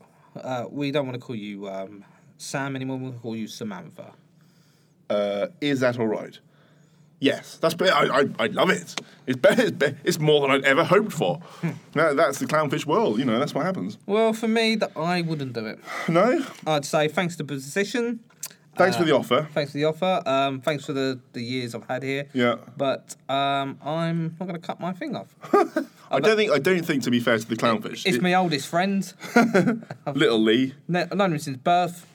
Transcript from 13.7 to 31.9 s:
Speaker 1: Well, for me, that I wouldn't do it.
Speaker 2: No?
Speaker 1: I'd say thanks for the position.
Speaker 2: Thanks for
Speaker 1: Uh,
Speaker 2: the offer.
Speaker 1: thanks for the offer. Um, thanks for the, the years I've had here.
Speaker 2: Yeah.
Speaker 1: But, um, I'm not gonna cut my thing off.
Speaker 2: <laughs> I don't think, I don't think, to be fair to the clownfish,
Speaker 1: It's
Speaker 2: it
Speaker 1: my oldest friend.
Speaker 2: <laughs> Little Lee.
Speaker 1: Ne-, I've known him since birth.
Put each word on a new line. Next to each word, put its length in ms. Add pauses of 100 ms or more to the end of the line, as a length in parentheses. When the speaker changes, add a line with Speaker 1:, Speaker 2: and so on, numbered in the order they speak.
Speaker 1:
Well, 260
for 160
me, 280
that 200
I 240
wouldn't 320
do 140
it. 120 (300)
Speaker 2:
No? 360 (220)
Speaker 1:
I'd 200
say 220
thanks 280
for 80
the 100
position. 680 (540)
Speaker 2:
Thanks 220
for 60
Speaker 1:
Uh, 40
Speaker 2:
the 80
offer. 380
Speaker 1:
thanks 200
for 60
the 60
offer. 400
Um, 380
thanks 240
for 80
the, 260 (140)
the 80
years 320
I've 120
had 160
here. 300
Speaker 2:
Yeah. 220 (200)
Speaker 1:
But, 400 (140)
um, 560
I'm 560
not 60
gonna 120
cut 220
my 140
thing 200
off. 140 (140)
Speaker 2:
<laughs> 680
I 100
don't 180
think, 120
I 80
don't 260
think, 180
to 80
be 100
fair 180
to 80
the 80
clownfish, 520
Speaker 1:
It's 100
Speaker 2:
it 60
Speaker 1:
my 100
oldest 360
friend. 440 (240)
Speaker 2:
<laughs> 480 (300)
Little 280
Lee. 300 (160)
Speaker 1:
Ne-, 140
I've 120
known 180
him 60
since 200
birth. 560